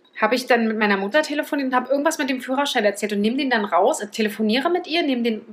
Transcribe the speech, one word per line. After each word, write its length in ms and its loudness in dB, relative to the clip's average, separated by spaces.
hab 140 2
ich 120 -2
dann 220 4
mit 100 -2
meiner 200 2
Mutter 260 2
telefoniert 460 -2
und 60 0
hab 140 0
irgendwas 300 0
mit 100 -2
dem 120 -2
Führerschein 440 -2
erzählt 280 -2
und 80 0
nehm 160 0
den 120 0
dann 160 0
raus, 360 2
äh, 60 -8
telefoniere 600 0
mit 160 -2
ihr, 180 -2
nehm 200 0
den 180 -2